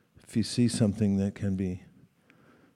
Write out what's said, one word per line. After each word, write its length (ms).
If 80
you 80
see 240
something 500
that 160
can 220
be 280